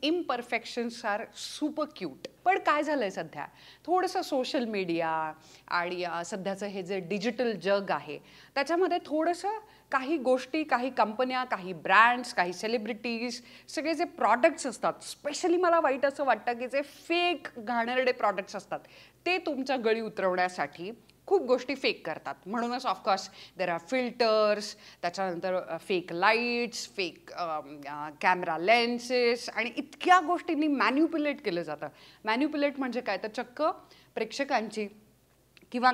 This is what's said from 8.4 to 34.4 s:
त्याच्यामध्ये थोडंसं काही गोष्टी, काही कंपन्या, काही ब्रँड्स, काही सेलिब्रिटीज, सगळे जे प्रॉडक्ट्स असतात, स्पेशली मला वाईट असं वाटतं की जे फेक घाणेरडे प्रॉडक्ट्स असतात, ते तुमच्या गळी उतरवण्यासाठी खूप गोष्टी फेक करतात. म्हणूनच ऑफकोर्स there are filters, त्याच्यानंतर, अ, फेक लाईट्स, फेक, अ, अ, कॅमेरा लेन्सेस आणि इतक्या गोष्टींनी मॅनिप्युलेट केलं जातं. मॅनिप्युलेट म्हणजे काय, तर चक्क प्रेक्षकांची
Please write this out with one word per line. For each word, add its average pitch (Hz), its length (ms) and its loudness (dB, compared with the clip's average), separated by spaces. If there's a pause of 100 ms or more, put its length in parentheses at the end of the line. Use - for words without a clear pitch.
त्याच्यामध्ये 339 520 2
थोडंसं 339 420 0 (440)
काही 277 240 0
गोष्टी, 254 480 0
काही 254 260 0
कंपन्या, 254 540 0
काही 190 280 -6
ब्रँड्स, 220 640 6
काही 180 180 2
सेलिब्रिटीज, 233 920 -4 (260)
सगळे 320 260 0
जे 330 100 0
प्रॉडक्ट्स 254 640 2
असतात, 196 260 -2 (100)
स्पेशली 339 540 -2
मला 339 240 4
वाईट 277 260 2
असं 277 180 0
वाटतं 240 280 0
की 240 140 -6
जे 277 160 -2
फेक 349 640 -2 (120)
घाणेरडे 247 540 0
प्रॉडक्ट्स 202 440 -2
असतात, 165 240 -8 (460)
ते 359 120 2
तुमच्या 269 380 -2
गळी 226 240 2
उतरवण्यासाठी 180 920 -2 (360)
खूप 359 160 4
गोष्टी 254 320 0
फेक - 320 -2
करतात. 147 280 -6 (120)
म्हणूनच 240 400 -4
ऑफकोर्स 196 440 0 (280)
there 175 180 0
are 170 180 -6
filters, 220 680 4 (400)
त्याच्यानंतर, 185 520 -2
अ, 165 260 -2
फेक 175 320 -2
लाईट्स, 233 840 2
फेक, 175 360 -8
अ, 160 280 -4 (280)
अ, 147 220 -8 (100)
कॅमेरा 180 380 2
लेन्सेस 240 920 2
आणि 226 280 -4
इतक्या 359 440 4
गोष्टींनी 311 460 0
मॅनिप्युलेट 285 800 2
केलं 175 180 -2
जातं. 151 260 -8 (360)
मॅनिप्युलेट 285 540 0
म्हणजे 247 220 -2
काय, 208 220 -2
तर 220 60 -4
चक्क 240 340 -6 (520)
प्रेक्षकांची 220 720 -2 (840)